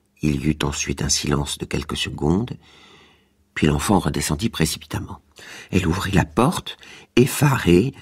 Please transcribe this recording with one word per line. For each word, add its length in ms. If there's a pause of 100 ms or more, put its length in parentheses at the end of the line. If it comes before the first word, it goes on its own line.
(220)
Il 220
y 40
eut 140
ensuite 400
un 60
silence 500
de 60
quelques 320
secondes, 600 (960)
puis 140
l'enfant 320
redescendit 500
précipitamment. 720 (500)
Elle 160
ouvrit 260
la 120
porte, 520 (400)
effarée, 840